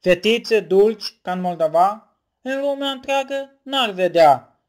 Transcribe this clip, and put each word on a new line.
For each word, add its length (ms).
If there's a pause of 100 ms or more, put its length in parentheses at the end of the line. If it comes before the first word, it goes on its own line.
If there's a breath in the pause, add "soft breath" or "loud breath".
Fetițe 580
dulci 600
ca 100
în 100
Moldova, 760 (240)
în 200
lumea 280
întreagă 760
n-ar 260
vedea. 800